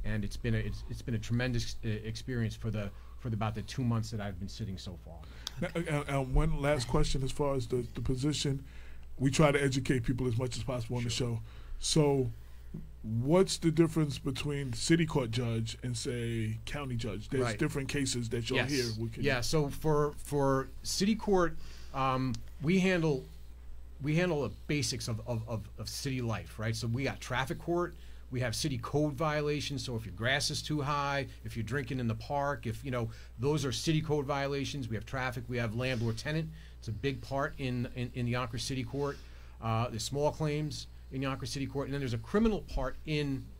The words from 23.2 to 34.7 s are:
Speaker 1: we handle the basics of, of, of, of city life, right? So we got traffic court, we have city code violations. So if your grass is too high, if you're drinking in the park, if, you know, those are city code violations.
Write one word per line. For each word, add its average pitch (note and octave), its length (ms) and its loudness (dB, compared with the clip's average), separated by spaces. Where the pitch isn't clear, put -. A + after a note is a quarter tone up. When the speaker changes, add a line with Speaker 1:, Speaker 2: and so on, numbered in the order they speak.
Speaker 1:
we D3+ 140 2
handle E3+ 260 4
the G#2+ 120 -2
basics C#3 400 0
of, A2+ 200 -2
of, A2+ 220 -2
of, A2 120 -2
of A2 100 -8
city C3 320 -4
life, G#2+ 380 -4
right? A2+ 160 0
So A#2 140 -2
we C3 160 0
got A2+ 160 -2
traffic B2 400 -2
court, E3+ 340 0
we B2 80 -2
have A#2+ 160 0
city C3+ 220 0
code D3 360 2
violations. D3 720 0
So B2+ 100 -4
if A2+ 100 -4
your F2 100 -8
grass B2+ 360 2
is A#2+ 100 -2
too D3+ 200 -2
high, C#3+ 460 0
if A2 120 -6
you're A#2 60 -2
drinking C3 380 -2
in A#2 80 2
the A2 80 2
park, C#3 500 0
if, A2 180 -4
you C#3 60 -4
know, A#2+ 180 0
those C#3 260 2
are C3 60 2
city D#3 300 2
code D3+ 260 0
violations. C#3 600 -2